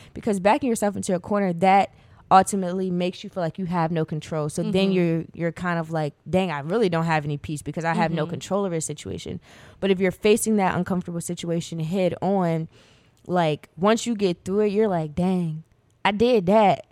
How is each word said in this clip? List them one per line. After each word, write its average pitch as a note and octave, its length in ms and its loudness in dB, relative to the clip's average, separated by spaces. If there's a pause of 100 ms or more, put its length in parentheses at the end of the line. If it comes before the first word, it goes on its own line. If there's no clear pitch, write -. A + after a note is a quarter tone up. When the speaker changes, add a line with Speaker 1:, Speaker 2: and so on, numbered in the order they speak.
(140)
Speaker 1:
Because G3+ 260 -2
backing A#3 280 2
yourself G#3 280 0
into G3 180 -4
a E3+ 60 -2
corner, G3+ 320 -2
that F#3+ 420 4 (340)
ultimately F#3+ 640 4
makes F3+ 320 -2
you G#3 80 -14
feel F#3+ 140 -8
like D#3+ 120 -4
you F#3+ 100 -6
have E3+ 260 0
no D#3+ 120 0
control. D3+ 440 -4
So E3+ 160 -4
then G3 240 2
Speaker 2:
Mm-hmm. - 40 2
Speaker 1:
you're, E3+ 400 2
you're E3 200 -4
kind F3 260 -4
of D#3+ 140 -6
like, D3+ 200 -2 (160)
"Dang, F#3 220 0
I D3 80 -6
really F3 300 0
don't E3 160 0
have D#3 200 0
any D3 140 -4
peace D3+ 240 -8
because D#3 220 -6
I E3 100 0
have E3 160 2
no D#3+ 140 -2
Speaker 2:
Mm-hmm. E3+ 60 -8
Speaker 1:
control F#3 340 -4
over F3 100 -2
a D#3+ 60 -2
situation." D3 580 -8 (400)
But G3 140 2
if F#3 80 0
you're F#3+ 100 2
facing G#3+ 460 2
that F#3+ 200 2
uncomfortable F3 440 -4
situation E3+ 580 -6
head E3+ 420 0
on, E3+ 460 0 (600)
like, D#3+ 480 -2
once G#3+ 320 2
you A#3 80 -2
get F#3+ 280 -2
through G3+ 180 0
it, G#3+ 100 2
you're G#3+ 160 2
like, D#3+ 260 -2
"Dang, F3 480 -2 (420)
I F#3+ 60 4
did G#3 360 4
that." G3+ 460 4